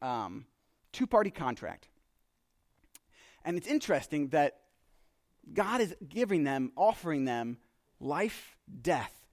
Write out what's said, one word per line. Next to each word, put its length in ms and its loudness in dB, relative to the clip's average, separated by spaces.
um, 420 -4
two-party 400 2
contract. 560 -6
And 140 -2
it's 100 -6
interesting 640 0
that 300 4
God 300 0
is 140 0
giving 360 2
them, 340 0
offering 480 2
them 320 -2
life, 560 -4
death, 520 -2